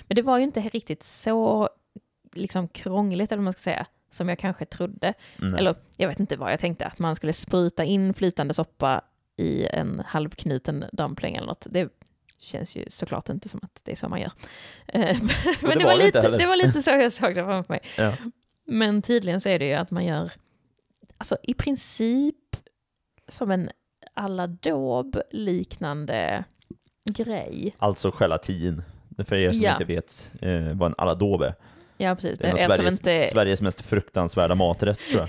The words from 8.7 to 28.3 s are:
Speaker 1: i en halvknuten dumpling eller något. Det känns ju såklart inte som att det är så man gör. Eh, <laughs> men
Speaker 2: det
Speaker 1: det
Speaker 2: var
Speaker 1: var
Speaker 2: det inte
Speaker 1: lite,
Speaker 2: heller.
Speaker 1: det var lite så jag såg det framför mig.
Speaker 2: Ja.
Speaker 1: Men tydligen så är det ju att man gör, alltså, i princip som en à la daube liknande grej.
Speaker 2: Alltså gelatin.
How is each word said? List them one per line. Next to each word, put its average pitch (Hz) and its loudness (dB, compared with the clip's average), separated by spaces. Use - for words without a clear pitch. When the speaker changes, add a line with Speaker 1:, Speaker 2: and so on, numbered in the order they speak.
Speaker 1:
i - -2
en - -4
halvknuten 151 -4
dumpling - -6
eller - -8
något. - -10
Det 175 0
känns - -10
ju - -10
såklart - -8
inte 196 -8
som - -12
att - -18
det - -10
är - -8
så - -8
man - -6
gör. - -8
Eh, - -2
<laughs> 247 0
men 277 0
Speaker 2:
det 302 4
Speaker 1:
det 359 4
Speaker 2:
var - -
Speaker 1:
var - 8
Speaker 2:
det - 10
inte 381 6
Speaker 1:
lite, - 6
Speaker 2:
heller. 233 4
Speaker 1:
det - 4
var 370 4
lite 330 6
så 311 4
jag 254 6
såg 185 0
det 180 -2
framför 185 -2
mig. 151 -4
Speaker 2:
Ja. 107 4
Speaker 1:
Men 220 2
tydligen 196 0
så 190 -2
är 185 4
det 143 0
ju 139 2
att 165 -2
man 175 -2
gör, 165 -2
alltså, - -2
i 254 -2
princip 262 0
som 214 -4
en 185 0
à 202 -6
la 185 -4
daube 175 -2
liknande 151 -2
grej. 214 -6
Speaker 2:
Alltså 98 0
gelatin. 85 0